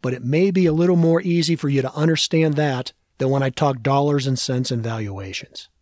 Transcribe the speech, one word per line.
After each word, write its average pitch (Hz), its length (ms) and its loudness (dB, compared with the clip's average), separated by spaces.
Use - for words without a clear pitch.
but 127 120 -4
it 123 100 -10
may 165 280 2
be 180 140 2
a 160 80 4
little 175 220 4
more 165 260 4
easy 170 340 0
for 147 140 -2
you 135 120 2
to 131 120 -4
understand 160 600 0
that 139 380 -2
than 131 120 0
when 139 120 2
I 135 80 0
talk 135 320 -2
dollars 139 460 0
and 131 100 0
cents 127 320 -4
and 117 140 -4
valuations. 101 880 -10